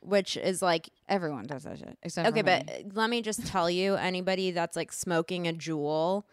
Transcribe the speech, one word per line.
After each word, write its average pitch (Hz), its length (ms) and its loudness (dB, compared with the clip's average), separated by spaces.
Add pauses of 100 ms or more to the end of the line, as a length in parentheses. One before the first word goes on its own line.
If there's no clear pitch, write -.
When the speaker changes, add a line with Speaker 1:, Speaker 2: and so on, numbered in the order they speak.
Speaker 1:
Which 190 340 0
is 180 260 -2
like 165 280 2 (180)
Speaker 2:
Everyone 151 380 -2
does 143 180 -10
that - 160 -12
shit. - 240 -16
Except 175 260 0
Speaker 1:
Okay, 202 120 4
Speaker 2:
for 175 40 -4
me. 156 440 2
Speaker 1:
but 190 60 -14
let 220 140 2
me 240 120 0
just 214 260 -4
tell 175 220 2
you, 185 260 2
anybody 185 560 0
that's, 170 240 -2
like, 165 160 -4
smoking 175 560 0
a 165 60 0
Juul, 160 800 0